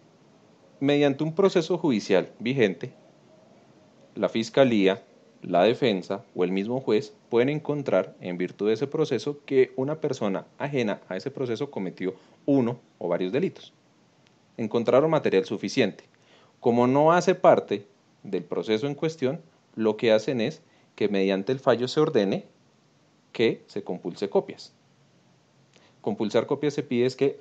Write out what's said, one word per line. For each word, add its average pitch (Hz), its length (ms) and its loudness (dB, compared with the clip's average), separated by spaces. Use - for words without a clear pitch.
mediante 143 440 2
un 156 120 -4
proceso 180 420 2
judicial 104 520 0
vigente, 117 540 0
la 101 140 -2
fiscalía, 113 760 2
la 87 200 2
defensa 101 600 0
o 92 100 -2
el 90 80 0
mismo 104 280 -2
juez 110 340 -2
pueden 120 200 2
encontrar, 143 720 -2
en 90 180 -8
virtud 90 300 -4
de 110 60 2
ese 123 140 -2
proceso, 143 580 -4
que 131 300 2
una 139 260 -4
persona 104 440 -4
ajena 123 500 -4
a 92 100 -8
ese 95 120 -8
proceso 127 400 -6
cometió 92 460 -8
uno 131 320 2
o - 120 -8
varios 90 220 -2
delitos. 156 420 -4
Encontraron 120 540 2
material 104 340 2
suficiente. 117 600 -2
Como 120 280 4
no 143 240 4
hace 175 240 4
parte 131 500 4
del 92 200 -6
proceso 107 440 -2
en 143 80 -4
cuestión, 143 460 -4
lo 107 220 0
que 113 160 4
hacen 113 280 0
es 135 200 -4
que 107 140 -2
mediante 98 420 0
el 131 80 -2
fallo 120 280 0
se - 120 -2
ordene 147 460 0
que 120 340 0
se - 160 -12
compulse 92 460 -8
copias. - 440 -4
Compulsar 110 440 -2
copias 143 280 -2
se 147 100 -6
pide 120 220 0
es 127 100 -2
que 135 260 0